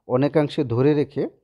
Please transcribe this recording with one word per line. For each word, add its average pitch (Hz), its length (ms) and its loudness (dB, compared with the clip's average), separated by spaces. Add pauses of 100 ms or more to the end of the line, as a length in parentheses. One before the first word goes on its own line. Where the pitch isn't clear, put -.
অনেকাংশে 147 580 0
ধরে 131 300 2
রেখে 143 340 -4 (160)